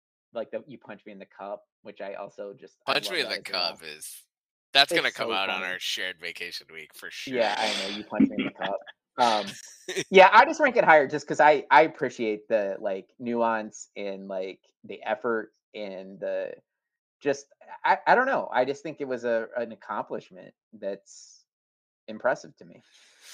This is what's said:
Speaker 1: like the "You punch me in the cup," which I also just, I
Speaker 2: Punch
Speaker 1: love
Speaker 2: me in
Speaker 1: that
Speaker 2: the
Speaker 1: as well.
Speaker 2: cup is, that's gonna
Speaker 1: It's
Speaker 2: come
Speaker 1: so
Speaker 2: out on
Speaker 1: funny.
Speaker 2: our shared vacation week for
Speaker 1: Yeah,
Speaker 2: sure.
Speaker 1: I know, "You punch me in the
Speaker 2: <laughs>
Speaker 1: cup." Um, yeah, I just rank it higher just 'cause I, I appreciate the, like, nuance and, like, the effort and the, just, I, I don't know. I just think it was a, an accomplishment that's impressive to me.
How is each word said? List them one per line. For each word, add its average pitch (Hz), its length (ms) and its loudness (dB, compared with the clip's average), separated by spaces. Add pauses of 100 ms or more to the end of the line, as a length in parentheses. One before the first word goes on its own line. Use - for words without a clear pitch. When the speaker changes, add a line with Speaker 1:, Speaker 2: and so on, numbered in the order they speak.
(340)
Speaker 1:
like 110 160 -8
the 110 180 -10
"You 117 100 -18
punch 107 280 -18
me 107 60 -16
in 98 80 -18
the 95 60 -16
cup," - 380 -14 (180)
which 104 180 -18
I 98 140 -8
also 101 400 -12
just, - 240 -20 (140)
I - 20 2
Speaker 2:
Punch 151 160 -4
Speaker 1:
love 180 80 -6
Speaker 2:
me - 20 -2
in 120 80 -2
Speaker 1:
that - 0 -
Speaker 2:
the 95 100 -6
Speaker 1:
as - 100 -14
well. 87 300 -4
Speaker 2:
cup 82 40 -20
is, 78 420 -16 (480)
that's 139 200 4
gonna 147 180 2
Speaker 1:
It's - 20 -14
Speaker 2:
come 117 180 -6
Speaker 1:
so - 20 -2
Speaker 2:
out 95 180 -2
on 92 120 -4
Speaker 1:
funny. - 0 -
Speaker 2:
our 92 160 -6
shared 92 420 -6
vacation 87 520 -12
week 80 220 -18
for - 160 -16 (160)
Speaker 1:
Yeah, 117 280 0
Speaker 2:
sure. - 40 -6
Speaker 1:
I 107 160 0
know, 98 140 -4
"You 104 160 -8
punch - 260 2
me 104 60 -10
in 98 60 -4
the 95 80 -6
Speaker 2:
<laughs> - 0 -
Speaker 1:
cup." - 300 -8 (380)
Um, 107 400 0 (520)
yeah, 190 220 10
I 226 140 10
just 320 140 -4
rank 277 160 2
it 196 80 4
higher 151 240 8
just 147 180 -4
'cause 156 140 -2
I, 147 300 6
I 147 120 10
appreciate 120 680 -2
the, 101 320 0
like, 98 380 -6
nuance 113 800 -2
and, 98 320 -8
like, 95 320 -8 (240)
the 101 180 -14
effort 110 500 -2 (220)
and 95 460 -12
the, 95 340 -6 (680)
just, 139 260 -2 (380)
I, 180 220 4
I 170 100 6
don't 254 100 2
know. 196 260 -2
I 127 140 2
just 139 160 -6
think 156 180 -10
it 143 80 -6
was 120 160 -6
a, 113 320 0
an 113 160 -6
accomplishment 101 840 -10 (200)
that's - 720 -12 (600)
impressive 123 500 -4
to - 80 -20
me. - 180 -20 (500)